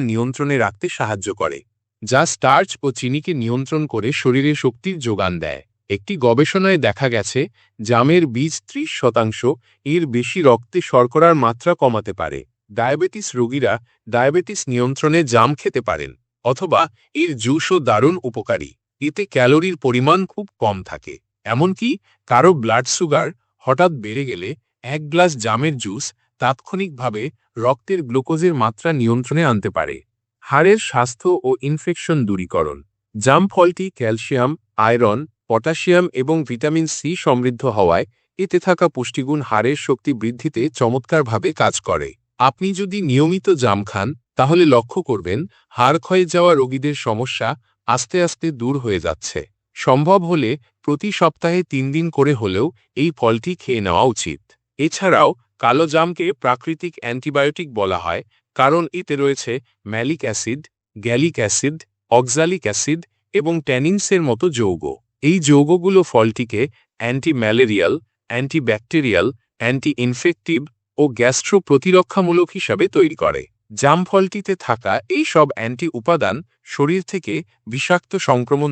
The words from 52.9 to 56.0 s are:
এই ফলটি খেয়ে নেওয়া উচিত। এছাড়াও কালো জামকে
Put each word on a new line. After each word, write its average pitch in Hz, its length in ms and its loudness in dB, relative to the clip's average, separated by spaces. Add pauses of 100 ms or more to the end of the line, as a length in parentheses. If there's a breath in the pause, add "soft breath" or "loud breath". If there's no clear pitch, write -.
এই 147 220 0
ফলটি 117 380 0
খেয়ে 117 300 -4
নেওয়া 90 180 2
উচিত। 98 380 -2 (380)
এছাড়াও 151 500 2 (300)
কালো 131 280 2
জামকে 160 380 0 (140)